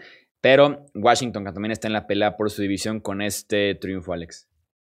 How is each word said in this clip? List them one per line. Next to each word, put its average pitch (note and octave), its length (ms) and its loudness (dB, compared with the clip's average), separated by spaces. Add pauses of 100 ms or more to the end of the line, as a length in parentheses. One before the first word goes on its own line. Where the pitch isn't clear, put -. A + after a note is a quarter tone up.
(420)
pero C#3+ 420 6 (100)
Washington, A2 520 0
que G2 60 -10
también G#2+ 200 -6
está A2 140 -6
en A2 80 -2
la G#2 120 -4
pelea G#2 300 0
por G#2+ 140 0
su - 100 -10
división G2+ 400 -4
con G2+ 220 -6
este G2+ 520 -2
triunfo, F#2 380 -8
Alex. E2+ 380 -12 (500)